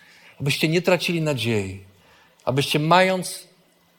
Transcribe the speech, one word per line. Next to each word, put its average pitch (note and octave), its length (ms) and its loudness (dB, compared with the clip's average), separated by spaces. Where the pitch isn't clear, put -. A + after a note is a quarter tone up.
abyście C#3+ 280 -2
nie E3+ 140 2
tracili F3 400 0
nadziei, A2 600 -2
abyście C#3 340 0
mając, F#3 680 2